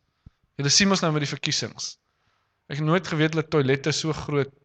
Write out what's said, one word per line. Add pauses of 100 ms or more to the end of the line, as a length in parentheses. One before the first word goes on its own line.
(580)
Julle
sien
mos
nou
met
die
verkiesings. (720)
Ek
het
nooit
geweet
dat
toilette
so
groot (140)